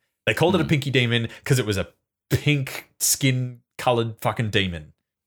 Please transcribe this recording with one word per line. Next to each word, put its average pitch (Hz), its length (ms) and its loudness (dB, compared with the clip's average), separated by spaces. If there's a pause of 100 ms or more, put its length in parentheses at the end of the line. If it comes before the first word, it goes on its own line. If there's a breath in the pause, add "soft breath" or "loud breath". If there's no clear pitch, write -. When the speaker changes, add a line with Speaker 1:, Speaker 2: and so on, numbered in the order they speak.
(240)
Speaker 1:
They 113 80 2
called 175 220 2
it 185 80 2
a - 20 -2
Speaker 2:
Mm. 139 60 -4
Speaker 1:
Pinky 143 200 0
Demon 120 380 2 (160 loud breath)
'cause 131 140 2
it 110 80 0
was 104 100 0
a 90 120 -4 (420)
pink - 580 -2 (120)
skin 127 600 -2 (160)
colored 117 460 0
fucking 113 280 -2
demon. 90 440 -2 (320)